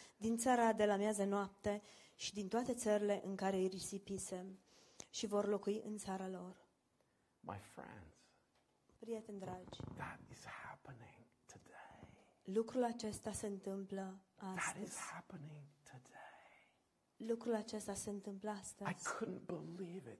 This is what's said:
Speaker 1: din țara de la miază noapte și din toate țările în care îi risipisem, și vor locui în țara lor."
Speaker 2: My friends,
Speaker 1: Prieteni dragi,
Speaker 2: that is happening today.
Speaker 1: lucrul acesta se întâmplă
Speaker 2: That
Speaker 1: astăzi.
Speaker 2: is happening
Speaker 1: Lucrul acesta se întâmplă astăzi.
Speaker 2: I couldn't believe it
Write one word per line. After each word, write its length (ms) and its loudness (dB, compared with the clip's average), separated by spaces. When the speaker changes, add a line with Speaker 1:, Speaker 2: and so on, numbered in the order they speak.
Speaker 1:
din 200 2
țara 360 8
de 140 6
la 100 8
miază 280 4
noapte 580 2
și 200 -6
din 140 -2
toate 260 2
țările 500 6
în 100 -2
care 220 2
îi 100 6
risipisem, 920 -4
și 160 -2
vor 200 4
locui 380 2
în 120 -4
țara 320 -2
lor." 280 -8
Speaker 2:
My 180 -6
friends, 560 -14
Speaker 1:
Prieteni 400 -6
dragi, 400 -8
Speaker 2:
that 220 -8
is 140 -16
happening 800 -14
today. 600 -18
Speaker 1:
lucrul 420 2
acesta 480 -2
se 140 -4
întâmplă 720 -4
Speaker 2:
That 220 -6
Speaker 1:
astăzi. 280 -2
Speaker 2:
is 120 -6
happening 640 -10
Speaker 1:
Lucrul 280 2
acesta 400 -2
se 160 -4
întâmplă 400 -4
astăzi. 400 -4
Speaker 2:
I 40 0
couldn't 500 -4
believe 680 -6
it 100 -12